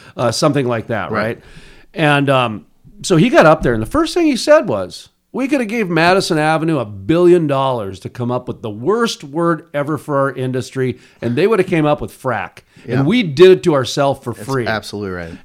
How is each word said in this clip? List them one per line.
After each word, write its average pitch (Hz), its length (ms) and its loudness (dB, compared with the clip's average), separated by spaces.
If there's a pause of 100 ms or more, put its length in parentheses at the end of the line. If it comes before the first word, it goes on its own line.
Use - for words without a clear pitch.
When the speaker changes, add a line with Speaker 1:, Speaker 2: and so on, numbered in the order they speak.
(160)
Speaker 1:
uh, 120 160 0
something 143 360 0
like 117 200 -4
that, 98 240 -4
Speaker 2:
Right. 107 120 -2 (140)
Speaker 1:
right? - 20 -20 (540)
And, 143 360 2
um, 120 360 0 (380)
so 180 140 2
he 202 120 6
got 269 160 6
up 156 180 4
there, 123 100 2
and 110 80 -2
the 110 60 -6
first 320 260 -2
thing 339 140 2
he 262 100 0
said 294 320 2
was, 95 400 -6 (240)
"We 254 140 -4
coulda 269 180 0
gave 208 240 -4
Madison 175 480 2
Avenue 156 400 0
a 120 80 -4
billion 160 600 2
dollars 127 540 -2
to - 80 -10
come 120 220 -6
up 127 160 -4
with 110 140 -10
the 113 80 -8
worst 185 540 -2
word 160 500 -2
ever 143 240 -4
for 143 200 -4
our 135 140 0
industry, 127 680 -4 (220)
and 120 140 -2
they 165 120 2
woulda 214 160 2
came 160 220 0
up 147 140 0
with 110 140 -10
frack. 107 460 -8 (240)
And 113 160 -10
Speaker 2:
Yeah. 135 40 2
Speaker 1:
we 220 200 2
did 170 280 6
it 185 120 4
to 175 100 2
ourselves 139 500 -2
for 123 80 -8
Speaker 2:
It's 104 120 -12
Speaker 1:
free." 127 240 -4
Speaker 2:
absolutely 104 440 -6
right. 87 200 -8 (140)